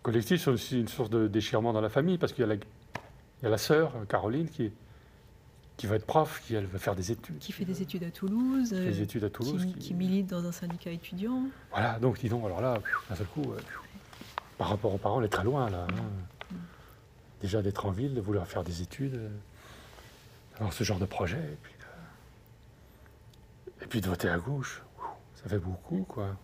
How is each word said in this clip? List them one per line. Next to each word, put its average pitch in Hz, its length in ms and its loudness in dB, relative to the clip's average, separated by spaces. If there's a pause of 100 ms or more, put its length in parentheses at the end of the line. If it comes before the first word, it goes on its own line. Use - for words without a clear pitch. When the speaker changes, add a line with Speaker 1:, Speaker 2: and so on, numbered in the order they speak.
Speaker 1:
collective, 120 380 4
c'est 147 100 2
aussi 123 300 2
une 110 80 2
source 110 220 -2
de 110 180 4
déchirement 110 460 2
dans 107 80 4
la 107 80 2
famille, 170 280 4
parce 143 140 2
qu'il 123 120 2
y - 20 6
a 107 80 2
la, - 20 4
il - 880 -12
y - 20 -4
a 107 40 4
la 107 80 6
sœur, 151 400 4
euh, 104 80 -4
Caroline, 113 420 2
qui, 110 240 -2 (1040)
qui - 120 -6
va 107 80 4
être 107 100 2
prof, 156 400 4
qui, 113 100 0
elle, 101 120 0
va 95 120 -4
faire 101 160 0
des 92 160 -2
études. - 280 -6
Speaker 2:
Qui - 120 -10
fait 190 140 -4
des 185 160 -2
études 175 220 -4
à 170 80 -4
Toulouse, 240 580 2
Speaker 1:
Qui 196 60 0
fait 180 160 2
des 101 80 2
Speaker 2:
euh, 107 40 2
Speaker 1:
études 107 220 0
à 101 40 2
Toulouse, 151 360 0
Speaker 2:
qui, 185 80 -2
Speaker 1:
qui 139 60 -8
Speaker 2:
qui - 140 -6
milite 185 340 2
dans 175 180 -2
un 170 80 -2
syndicat 175 380 -6
étudiant. 220 560 -2 (240)
Speaker 1:
Voilà, 113 280 2
donc 117 200 4
dis 117 100 0
donc, 117 160 0
alors 92 160 0
là, 123 180 2
pfiou, - 200 -2 (100)
d'un 98 60 -2
seul 95 120 -4
coup, 156 140 -6
euh, 113 160 -4
pfiou, - 240 -12 (760)
par - 100 0
rapport 101 260 2
aux 98 40 0
parents, 107 220 2
on 117 40 4
est 101 60 2
très 92 160 2
loin, 127 240 4
là, 87 200 -2
hein. 113 140 -2 (480)
Speaker 2:
Mm. 180 40 -8 (880)
Speaker 1:
Déjà 104 200 2
d'être 98 240 0
en 98 60 2
ville, 131 220 0
de 123 60 0
vouloir 101 260 0
faire 90 200 -4
des 87 160 -4
études, 131 340 -4
euh, 110 140 -6 (1300)
avoir 104 160 0
ce 117 100 0
genre 98 160 2
de 98 60 2
projet, 92 320 -2
et 73 260 -6
puis - 100 -20 (2000)
de, - 60 -12
et - 20 -14
puis 113 140 2
de 92 80 -2
voter 90 180 0
à 85 100 2
gauche, 127 440 -4 (160)
ouf, - 80 -10 (360)
ça - 60 -10
fait 101 120 0
beaucoup, 95 500 -4
quoi. 98 340 -4